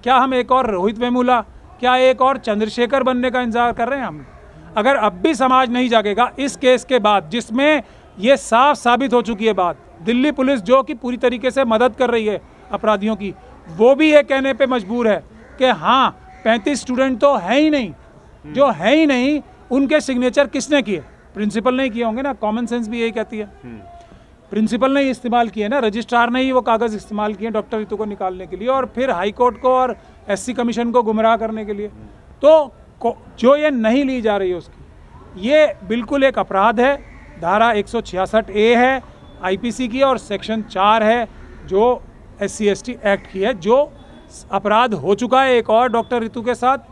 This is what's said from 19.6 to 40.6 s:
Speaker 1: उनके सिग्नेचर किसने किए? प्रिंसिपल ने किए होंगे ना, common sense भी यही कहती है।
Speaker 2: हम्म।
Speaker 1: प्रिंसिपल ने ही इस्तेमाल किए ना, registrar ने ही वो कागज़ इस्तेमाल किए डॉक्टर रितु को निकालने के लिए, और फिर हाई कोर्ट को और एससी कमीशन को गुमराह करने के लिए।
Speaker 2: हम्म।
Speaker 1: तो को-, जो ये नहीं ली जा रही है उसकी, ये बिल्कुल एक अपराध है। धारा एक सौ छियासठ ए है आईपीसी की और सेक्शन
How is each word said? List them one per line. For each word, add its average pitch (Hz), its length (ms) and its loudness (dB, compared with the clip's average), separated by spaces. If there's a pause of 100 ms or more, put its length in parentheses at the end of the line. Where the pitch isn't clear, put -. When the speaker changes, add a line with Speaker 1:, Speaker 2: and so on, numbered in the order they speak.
Speaker 1:
उनके 277 300 2
सिग्नेचर 254 460 0
किसने 285 340 -2
किए? 196 180 -4 (340)
प्रिंसिपल 214 420 -2
ने 262 140 -2
किए 233 140 -6
होंगे 226 180 -4
ना, 269 120 -4
common 220 320 -4
sense 233 220 -6
भी 233 140 -6
यही 226 100 -2
कहती 220 260 -8
है। 208 80 -8
Speaker 2:
हम्म। 120 320 -20 (720)
Speaker 1:
प्रिंसिपल 220 420 0
ने 277 120 2
ही 269 60 0
इस्तेमाल 240 400 -2
किए 208 180 -6
ना, 277 120 -2
registrar 240 500 0
ने 254 120 -2
ही 262 100 0
वो 254 100 2
कागज़ 226 340 -2
इस्तेमाल 208 380 -6
किए 208 160 -8
डॉक्टर 214 280 -4
रितु 208 200 -6
को 214 80 -4
निकालने 190 420 -8
के 185 100 -12
लिए, 214 100 -6
और 262 180 0 (100)
फिर 254 160 -2
हाई 190 200 -2
कोर्ट 240 300 0
को 262 80 2
और 254 280 2 (320)
एससी 202 240 -4
कमीशन 233 380 -2
को 240 120 4
गुमराह 220 340 2
करने 220 280 -6
के 208 80 -8
लिए। 208 140 -8
Speaker 2:
हम्म। - 180 -18 (360)
Speaker 1:
तो 294 340 6 (240)
को-, - 400 -6
जो 254 160 6
ये 302 160 0
नहीं 247 340 0
ली 262 160 -4
जा 208 160 0
रही 190 120 -2
है 180 60 -2
उसकी, - 300 -16 (640)
ये 302 260 4 (120)
बिल्कुल 247 360 -2
एक 262 160 2
अपराध 202 400 0
है। 269 160 2 (460)
धारा 208 300 2
एक 208 160 -2
सौ 233 140 -4
छियासठ 190 480 -2
ए 214 260 2
है 254 280 2 (400)
आईपीसी 214 440 -4
की 247 140 -2
और 262 160 2
सेक्शन 214 440 -6